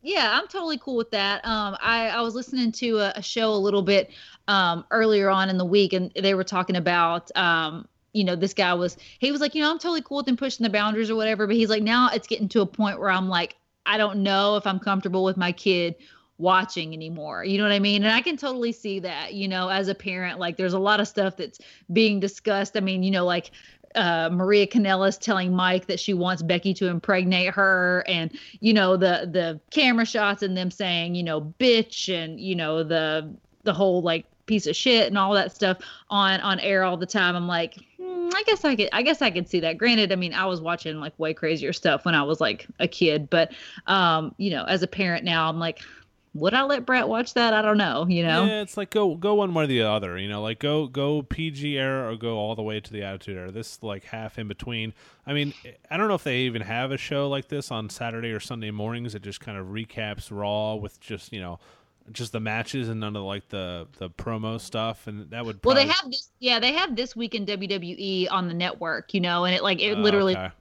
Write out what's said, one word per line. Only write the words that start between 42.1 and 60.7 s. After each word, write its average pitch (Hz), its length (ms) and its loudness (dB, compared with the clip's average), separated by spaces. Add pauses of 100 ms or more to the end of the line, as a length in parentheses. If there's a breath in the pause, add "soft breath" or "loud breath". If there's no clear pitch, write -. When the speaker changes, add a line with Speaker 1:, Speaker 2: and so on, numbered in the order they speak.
Speaker 1:
I 151 80 4
was, 151 180 -2
like, 107 280 -2 (120)
a 175 80 0
kid, 151 440 0
but, 165 200 2 (360 loud breath)
um, 170 500 2
you 196 140 -2
know, 127 140 -4
as 180 180 0
a 180 40 -2
parent 180 360 -2
now, 165 260 0
I'm 160 80 -4
like, 165 220 -4 (540 loud breath)
would 165 200 0
I 262 100 4
let 269 220 0
Brett 254 220 2
watch 233 260 -2
that? 233 220 4
I 214 80 4
don't 214 160 4
know, 160 280 0
you 175 140 2
know? 165 240 4
Speaker 2:
Yeah, 214 160 0
it's 196 160 -8
like, 202 140 -6
go, 196 240 2
go 196 180 0
one 196 220 2
way 160 80 2
or 147 40 0
the 127 140 2
other, 101 380 0
you 98 100 -6
know, 104 140 -6
like, 110 160 -6
go, 147 260 0
go 139 380 -2
P 160 260 -6
G 143 300 -6
era 135 320 -2
or 113 40 -6
go 113 220 -4
all 107 160 -4
the 110 80 -6
way 107 180 -4
to - 140 -16
the 104 80 -8
Attitude 98 360 -10
Era. 92 140 -10
This, 113 300 -14
like, 101 220 -10
half 110 340 -12
in 110 100 -10
between. 110 460 -8 (320 soft breath)
I 143 80 -6
mean, 143 180 -2 (380)
I 160 80 -4
don't 214 100 2
know 202 60 2
if 175 100 -2
they 127 180 -2
even 117 200 -2
have 117 300 -4
a 139 60 -6
show 143 300 -4
like 139 200 -4
this 143 240 -8
on 107 180 -8
Saturday 117 420 -8
or 107 80 -6
Sunday 110 300 -10
mornings. 110 460 -6
It 98 80 -12
just 101 160 -12
kind 104 180 -12
of 92 100 -10
recaps 107 600 -8
Raw 104 460 -2